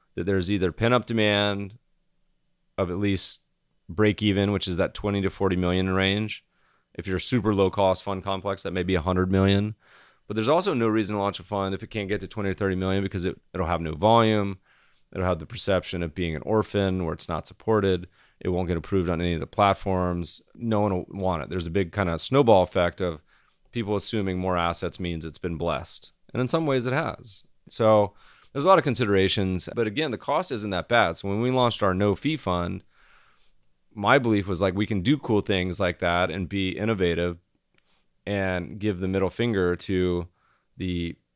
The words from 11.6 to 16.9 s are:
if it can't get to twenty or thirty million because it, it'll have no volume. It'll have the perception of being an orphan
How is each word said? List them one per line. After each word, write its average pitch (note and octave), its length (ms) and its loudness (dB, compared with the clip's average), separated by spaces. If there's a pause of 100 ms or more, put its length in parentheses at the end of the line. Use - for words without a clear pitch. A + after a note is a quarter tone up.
if F#2+ 80 -8
it A2 80 -14
can't G#2 180 -6
get G2+ 120 -2
to F#2+ 80 -10
twenty G2 200 -6
or F#2+ 60 -2
thirty F#2+ 220 -2
million F#2+ 260 0
because F#2+ 220 -4
it, - 160 -4 (120)
it'll F2+ 140 -2
have E2 140 0
no D#2 140 -4
volume. G#2+ 640 2 (540)
It'll F#2 140 -2
have F2 140 0
the D#2+ 60 -14
perception F#2 580 -2
of D#2+ 100 -6
being E2 220 -2
an C2 60 -8
orphan G2 640 0